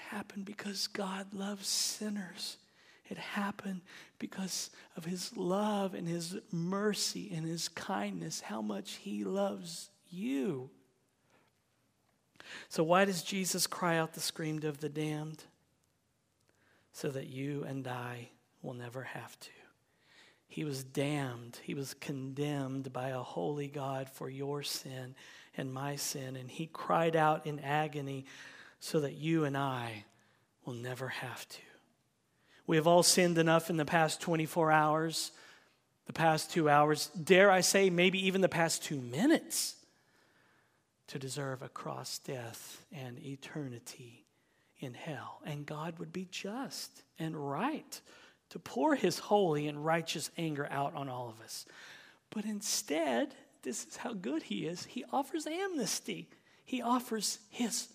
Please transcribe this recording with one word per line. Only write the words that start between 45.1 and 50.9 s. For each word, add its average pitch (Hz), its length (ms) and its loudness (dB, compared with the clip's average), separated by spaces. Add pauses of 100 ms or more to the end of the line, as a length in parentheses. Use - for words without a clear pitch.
And 147 180 -6
God 156 360 -6
would 160 120 -10
be 180 200 -6
just - 720 -8 (160)
and 160 160 -2
right 160 640 -2 (480)
to - 80 -12
pour 277 380 2
his 180 240 2
holy 160 480 4
and 147 180 -4
righteous 165 500 0
anger 151 360 -2
out 143 240 -2